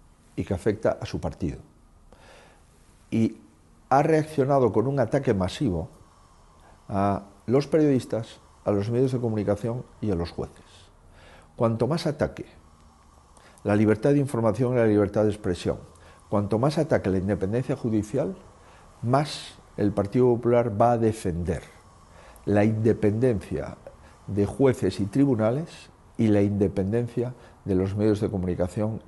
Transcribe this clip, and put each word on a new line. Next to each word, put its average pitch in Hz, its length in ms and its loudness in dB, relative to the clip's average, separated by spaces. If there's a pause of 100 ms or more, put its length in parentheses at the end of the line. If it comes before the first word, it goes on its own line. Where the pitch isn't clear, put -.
(340)
y 95 100 -6
que 101 100 -4
afecta - 440 -2
a - 60 -10
su - 160 -8
partido. 78 380 -6 (1500)
Y 113 260 0 (540)
ha 139 120 4
reaccionado 143 720 2
con 110 140 2
un 139 120 -2
ataque 123 360 0
masivo 90 560 -2 (960)
a 98 360 0 (200)
los 139 220 0
periodistas, 135 760 0 (240)
a 104 60 0
los 101 200 0
medios 123 220 0
de 127 60 -2
comunicación 113 640 -2 (160)
y 107 120 -4
a 92 40 0
los 85 160 -4
jueces. - 340 -12 (920)
Cuanto 113 300 2
más 160 200 -2
ataque - 380 -4 (1200)
la 101 100 2
libertad 107 380 2
de 143 60 4
información 120 560 2
y - 20 2
la 117 100 4
libertad 104 380 4
de 107 60 4
expresión, 95 480 -2 (500)
cuanto 104 300 0
más 147 180 2
ataque 135 320 0
la 95 80 2
independencia 101 600 -2
judicial, 127 600 -2 (640)
más 135 540 -2 (240)
el 101 140 2
Partido 104 340 2
Popular 120 520 2
va 117 140 6
a 120 60 0
defender 90 640 -2 (800)
la 104 200 2
independencia 107 1120 0 (480)
de 101 180 0
jueces 107 560 0
y 98 60 0
tribunales 131 800 -2 (300)
y 117 80 2
la 104 160 4
independencia 104 920 0 (320)
de 95 100 -2
los 95 220 0
medios 104 240 2
de 104 80 -2
comunicación 92 800 -4